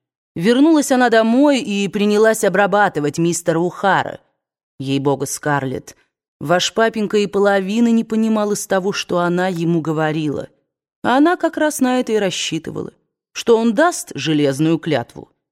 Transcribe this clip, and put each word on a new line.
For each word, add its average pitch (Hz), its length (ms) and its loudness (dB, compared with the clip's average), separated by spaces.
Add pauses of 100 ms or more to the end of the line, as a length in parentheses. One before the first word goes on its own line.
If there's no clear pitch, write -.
(360)
Вернулась 269 560 2
она 254 180 2
домой 233 520 4
и 202 260 -2
принялась 208 560 2
обрабатывать 185 760 0
мистера 165 400 0
О'Хара. 170 600 -2 (600)
Ей-богу, 135 460 -2
Скарлетт, 135 680 -6 (440)
ваш 175 340 -2
папенька 220 440 0
и 208 100 2
половины 202 640 0
не 226 120 2
понимал 220 480 -2
из 202 140 -4
того, 190 260 -2
что - 280 -4
она 175 280 0
ему 170 340 -2
говорила. 156 680 -4 (540)
Она 294 340 2
как 320 200 -4
раз 302 220 -2
на 254 200 0
это 247 140 -2
и 214 40 2
рассчитывала, 165 760 -6 (380)
что - 260 2
он 226 160 0
даст 320 420 0
железную 147 640 0
клятву, - 520 -6 (200)